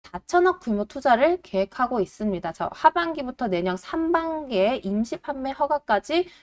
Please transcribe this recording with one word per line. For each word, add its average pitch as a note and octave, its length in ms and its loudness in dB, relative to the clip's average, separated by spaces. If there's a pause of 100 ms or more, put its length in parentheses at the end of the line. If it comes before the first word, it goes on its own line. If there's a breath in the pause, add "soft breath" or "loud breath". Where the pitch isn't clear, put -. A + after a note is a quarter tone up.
사천억 F4+ 540 2
규모 G#3 260 -2
투자를 C4+ 560 2
계획하고 A#3+ 580 -2
있습니다. G3+ 540 -2
자, - 180 -4
하반기부터 D#4 760 0
내년 F3+ 280 -2
삼 E4 360 -4
반기에 D4+ 720 0
임시 G#3 340 -4
판매 C4+ 340 -6
허가까지 D4 760 0 (160 loud breath)